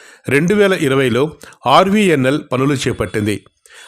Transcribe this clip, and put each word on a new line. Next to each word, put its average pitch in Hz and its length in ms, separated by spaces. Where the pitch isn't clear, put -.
రెండు 170 260
వేల 202 180
ఇరవైలో 135 580
ఆర్వీఎన్ఎల్ 156 720
పనులు 135 220
చేపట్టింది. 107 720